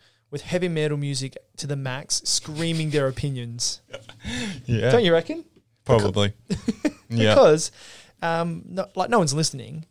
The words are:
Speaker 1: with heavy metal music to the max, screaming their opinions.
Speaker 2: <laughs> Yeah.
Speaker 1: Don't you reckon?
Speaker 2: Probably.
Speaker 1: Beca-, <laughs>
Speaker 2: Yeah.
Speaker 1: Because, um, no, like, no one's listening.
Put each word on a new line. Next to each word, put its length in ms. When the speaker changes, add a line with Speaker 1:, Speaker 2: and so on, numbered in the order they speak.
Speaker 1:
with 120
heavy 260
metal 280
music 380
to 100
the 80
max, 480
screaming 680
their 180
opinions. 720
Speaker 2:
<laughs> 0
Yeah. 260
Speaker 1:
Don't 120
you 100
reckon? 320
Speaker 2:
Probably. 480
Speaker 1:
Beca-, 520
<laughs> 80
Speaker 2:
Yeah. 260
Speaker 1:
Because, 360
um, 480
no, 260
like, 140
no 80
one's 160
listening. 580